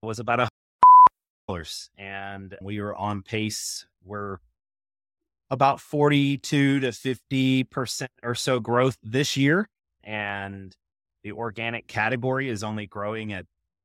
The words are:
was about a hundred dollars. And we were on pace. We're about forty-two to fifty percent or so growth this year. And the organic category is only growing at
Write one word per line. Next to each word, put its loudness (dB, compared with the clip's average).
was -8
about 0
a 2
hundred -2
dollars. -10
And -12
we -8
were -6
on -6
pace. -6
We're -12
about 2
forty-two 0
to -2
fifty -2
percent -8
or -4
so -2
growth 0
this -2
year. 2
And -10
the -12
organic -8
category -4
is -6
only -8
growing -8
at -10